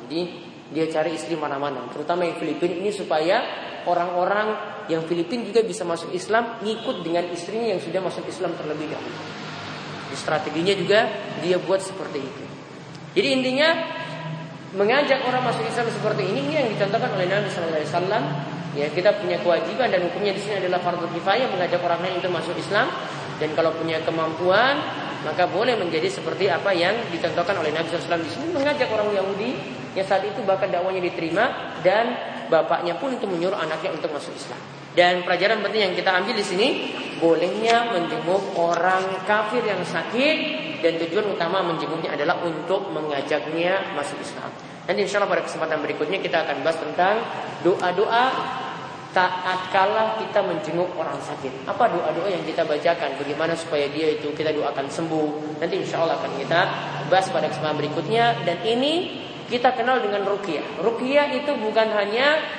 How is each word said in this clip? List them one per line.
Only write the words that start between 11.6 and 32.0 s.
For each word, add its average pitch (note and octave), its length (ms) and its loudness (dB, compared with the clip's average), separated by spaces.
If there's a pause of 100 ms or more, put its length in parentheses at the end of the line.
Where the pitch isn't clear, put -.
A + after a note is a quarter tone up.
buat F#3 160 2
seperti D3+ 400 -6
itu. C3 240 -10 (720)
Jadi G#3+ 120 4 (120)
intinya B3+ 300 4 (1040)
mengajak B3+ 560 4
orang B3 160 2
masuk A3+ 240 0
Islam A#3 160 0
seperti G#3 480 0
ini, C#4 160 0
ini D4+ 80 -2
yang C#4 160 2
dicontohkan G#3+ 400 0
oleh F#3 160 0
Nabi G3+ 160 2
Sallallahu E3 320 -2
Alaihi D3+ 160 -2
Wasallam. G3 320 2 (480)
Ya, C#3+ 160 0
kita F#3+ 320 4
punya F3 160 0
kewajiban F3 560 2
dan F3+ 80 4
hukumnya F#3 320 0
di F#3 80 -4
sini G#3 160 -2
adalah F3+ 240 0
fardu F3 320 -2
kifayah G3 320 2
mengajak F3+ 400 0
orang E3+ 160 2
lain F#3 160 -2
untuk F3+ 160 0
masuk E3+ 240 -2
Islam. G#3+ 320 2 (480)
Dan D#3 160 -2
kalau D#3+ 240 4
punya D#3+ 240 0
kemampuan, F3+ 800 4 (400)
maka D#3 240 2
boleh A3 320 2
menjadi E3+ 320 0
seperti E3 400 0
apa F#3+ 240 2
yang F3+ 240 4 (160)
dicontohkan E3+ 480 0
oleh D#3 80 2
Nabi D#3+ 240 -2
Sallallahu E3 80 -2
Alaihi - 80 -8
Wasallam E3+ 160 0
di D3 80 -6
sini, B3+ 120 -6 (120)
mengajak C4+ 320 2
orang G#3+ 240 2
Yahudi G3 380 0 (420)
yang F#3 160 0
saat G3 160 4
itu G#3+ 160 -4
bahkan F#3+ 320 2
dakwanya F#3 320 0
diterima E3+ 480 0 (320)
dan A#3 320 4 (320)